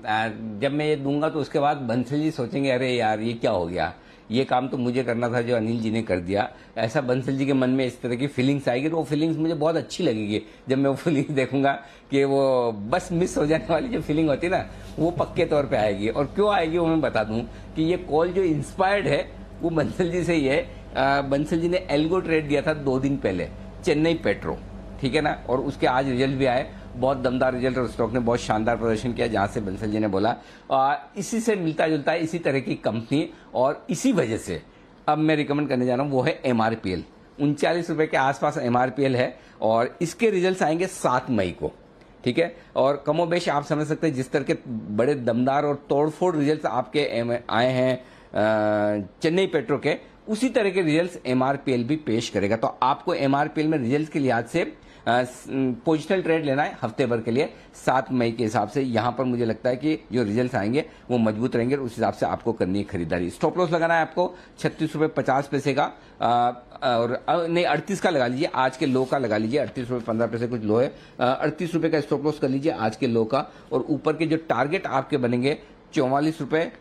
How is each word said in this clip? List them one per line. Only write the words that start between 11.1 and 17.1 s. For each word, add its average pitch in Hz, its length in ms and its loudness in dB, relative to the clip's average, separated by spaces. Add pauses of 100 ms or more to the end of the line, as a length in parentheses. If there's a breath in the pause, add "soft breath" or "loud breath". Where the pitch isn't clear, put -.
देखूंगा 135 400 2 (400 loud breath)
कि 139 120 4
वो 135 480 2
बस 110 400 -2
miss 175 260 0
हो 156 80 2
जाने 156 240 2
वाली 147 180 0
जो 135 140 -4
feeling 151 280 2
होती 143 180 0
है 185 60 0
ना, 147 160 -2 (300 loud breath)
वो 160 120 2
पक्के 170 340 0
तौर 151 200 2
पे 127 120 0
आएगी। 104 320 2
और 143 160 0
क्यों 202 280 2
आएगी 170 240 2
वो 165 100 2
मैं 160 140 2
बता 113 220 2